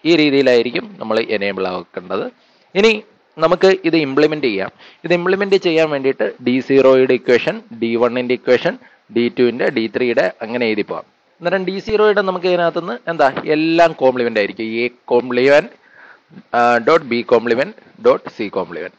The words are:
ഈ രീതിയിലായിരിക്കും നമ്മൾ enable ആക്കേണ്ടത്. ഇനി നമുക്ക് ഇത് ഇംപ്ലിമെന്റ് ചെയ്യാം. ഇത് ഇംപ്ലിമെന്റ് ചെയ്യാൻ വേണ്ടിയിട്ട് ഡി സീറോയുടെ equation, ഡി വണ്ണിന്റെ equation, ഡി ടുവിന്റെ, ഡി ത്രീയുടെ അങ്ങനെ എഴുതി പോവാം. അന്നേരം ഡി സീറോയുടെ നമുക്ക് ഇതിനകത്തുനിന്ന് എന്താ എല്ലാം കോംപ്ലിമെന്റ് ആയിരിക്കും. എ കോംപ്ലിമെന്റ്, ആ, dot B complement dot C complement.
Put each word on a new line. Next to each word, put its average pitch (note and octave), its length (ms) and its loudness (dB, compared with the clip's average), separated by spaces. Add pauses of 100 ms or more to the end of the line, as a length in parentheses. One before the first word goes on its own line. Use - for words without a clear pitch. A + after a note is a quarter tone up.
ഈ E3 100 4
രീതിയിലായിരിക്കും B2+ 840 2
നമ്മൾ A2 200 -4
enable G2 480 -4
ആക്കേണ്ടത്. F#2 640 -8 (440)
ഇനി G#3+ 280 0 (340)
നമുക്ക് F#3 480 2
ഇത് E3 100 0
ഇംപ്ലിമെന്റ് D3+ 520 0
ചെയ്യാം. F#2+ 240 -4 (320)
ഇത് E3+ 100 -2
ഇംപ്ലിമെന്റ് F#3+ 420 0
ചെയ്യാൻ D#3+ 340 2
വേണ്ടിയിട്ട് C3+ 540 -4
ഡി B2+ 160 0
സീറോയുടെ C3 540 4
equation, B2+ 480 0 (220)
ഡി A#2 120 -2
വണ്ണിന്റെ B2 380 -2
equation, B2+ 440 0 (400)
ഡി A#2+ 220 0
ടുവിന്റെ, B2 300 0
ഡി A2+ 280 -4
ത്രീയുടെ B2+ 440 0
അങ്ങനെ A#2+ 240 -4
എഴുതി G#2+ 160 -2
പോവാം. E2 260 -8
അന്നേരം F#3 580 -6
ഡി F#3+ 140 -6
സീറോയുടെ G#3+ 420 2
നമുക്ക് F#3 260 -2
ഇതിനകത്തുനിന്ന് F3 640 -2
എന്താ D3+ 220 2 (140)
എല്ലാം D#3+ 480 2
കോംപ്ലിമെന്റ് B2 460 0
ആയിരിക്കും. G2+ 240 -4
എ A2+ 260 -4 (160)
കോംപ്ലിമെന്റ്, C3 840 2 (680)
ആ, A#2+ 240 2
dot D3 240 2
B B2+ 120 -8
complement A#2+ 580 0 (320)
dot B2 160 4
C - 280 -10
complement. F2 520 -8